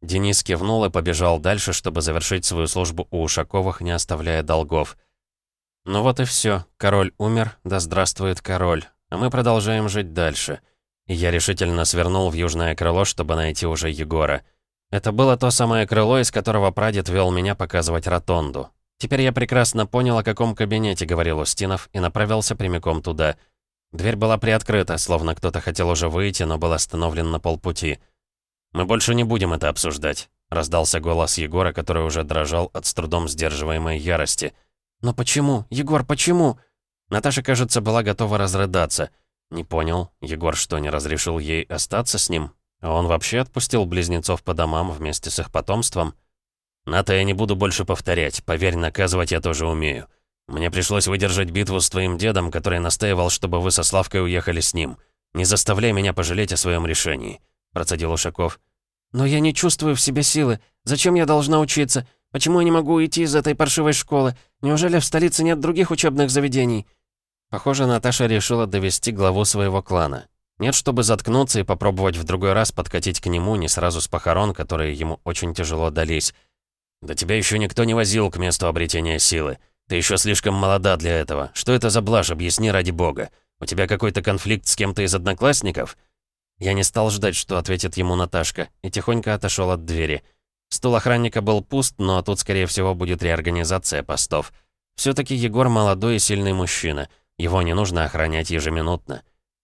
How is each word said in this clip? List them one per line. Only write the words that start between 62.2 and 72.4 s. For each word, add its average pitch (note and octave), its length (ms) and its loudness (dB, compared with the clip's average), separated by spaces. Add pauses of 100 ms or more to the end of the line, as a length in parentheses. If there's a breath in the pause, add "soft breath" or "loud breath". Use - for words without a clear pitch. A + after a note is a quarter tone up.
Почему D#3+ 300 2
я E3+ 40 4
не E3+ 60 4
могу E3 240 4
уйти D#3+ 280 2
из D3+ 120 2
этой - 200 2
паршивой D3+ 380 2
школы? C3+ 420 2 (280 soft breath)
Неужели D#3+ 360 2
в C#3 60 2
столице E3 400 2
нет E3 160 2
других E3+ 300 2
учебных C#3+ 400 2
заведений?" B2+ 560 2 (640)
Похоже, C3+ 340 0
Наташа B2 380 2
решила A2+ 420 2
довести F#2+ 460 0
главу G2 320 2
своего G2 380 0
клана. D#2 440 0 (320)
Нет, B2+ 160 0
чтобы B2 280 2
заткнуться A2+ 580 2
и F#2 40 -2
попробовать F#2+ 520 0
в E2 80 -6
другой F#2+ 300 0